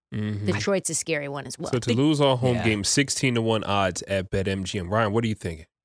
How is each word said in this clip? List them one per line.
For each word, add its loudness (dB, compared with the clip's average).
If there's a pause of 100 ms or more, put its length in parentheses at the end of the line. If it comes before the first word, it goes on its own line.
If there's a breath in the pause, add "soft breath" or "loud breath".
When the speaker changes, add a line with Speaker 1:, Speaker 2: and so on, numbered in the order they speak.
(140)
Speaker 1:
Mm-hmm. -4
Speaker 2:
Detroit's 0
a -6
scary -4
one -8
as -12
well. -6
Speaker 1:
So 2
to 0
lose 4
all 6
home 2
Speaker 3:
Yeah. -4
Speaker 1:
games, 0
sixteen 0
to 2
one 2
odds 0
at -2
BetMGM. -2
Ryan, 2
what 2
are 0
you -2
thinking? -8 (180)